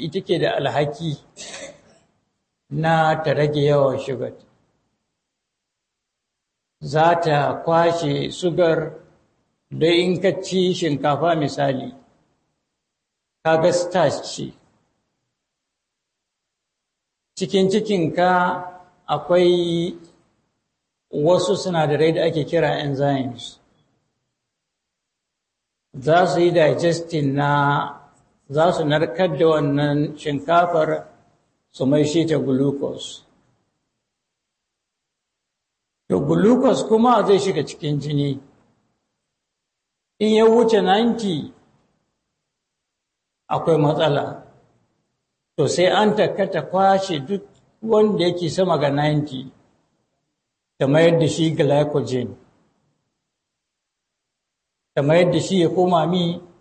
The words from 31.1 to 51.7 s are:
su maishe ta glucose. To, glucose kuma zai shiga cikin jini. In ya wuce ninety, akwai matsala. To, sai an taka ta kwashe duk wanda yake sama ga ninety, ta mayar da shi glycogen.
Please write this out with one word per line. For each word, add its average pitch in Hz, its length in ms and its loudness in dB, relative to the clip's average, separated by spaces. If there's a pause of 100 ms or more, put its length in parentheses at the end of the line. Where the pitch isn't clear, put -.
su 131 160 -4
maishe 151 400 2
ta 151 120 0
glucose. 131 840 -4 (2750)
To, 95 120 0
glucose 190 680 2
kuma 220 380 4
zai 196 120 4
shiga 170 260 -2
cikin 147 360 -6
jini. 143 400 -4 (1800)
In 214 140 0
ya 220 100 6
wuce 226 380 4
ninety, 196 720 0 (2000)
akwai 151 280 0
matsala. 147 460 0 (1300)
To, 143 120 0
sai 175 180 2
an 196 300 2
taka 196 300 0
ta 160 160 -4
kwashe 190 640 0
duk 196 160 -6 (400)
wanda 214 420 2
yake 175 260 -2
sama 175 280 0
ga 143 120 0
ninety, 143 600 -2 (1300)
ta 143 80 0
mayar 165 340 4
da 160 80 2
shi 160 260 0
glycogen. 139 720 0 (2750)